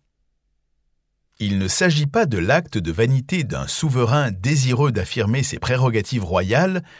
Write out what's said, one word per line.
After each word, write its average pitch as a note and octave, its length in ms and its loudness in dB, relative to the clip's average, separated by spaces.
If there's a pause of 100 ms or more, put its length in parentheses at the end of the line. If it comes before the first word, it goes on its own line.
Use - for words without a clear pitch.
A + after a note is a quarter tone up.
(1400)
Il G2+ 220 -2
ne F#2+ 80 0
s'agit D3+ 400 2
pas G#3+ 180 0
de A2 140 -2
l'acte A2+ 400 0
de E2+ 120 -4
vanité C3 520 0
d'un C#2+ 240 -6
souverain B2+ 640 0
désireux B2+ 600 0
d'affirmer A2 520 0
ses - 160 -6
prérogatives B2 640 0
royales, A#2 600 0 (160)